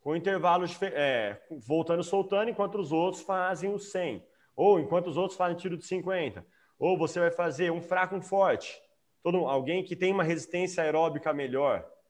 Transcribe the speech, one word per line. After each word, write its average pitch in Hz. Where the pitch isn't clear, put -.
com 151
intervalos, 175
dife-, 190
é, 123
voltando, 160
soltando, 196
enquanto 202
os 170
outros 180
fazem 185
o 196
cem. 175
Ou 190
enquanto 175
os 151
outros 190
fazem 175
tiro 175
de -
cinquenta. 170
Ou 175
você 165
vai 170
fazer 170
um 170
fraco, 185
um 180
forte. 190
Todo, 175
alguém 139
que 185
tem 185
uma 190
resistência 170
aeróbica 156
melhor. 135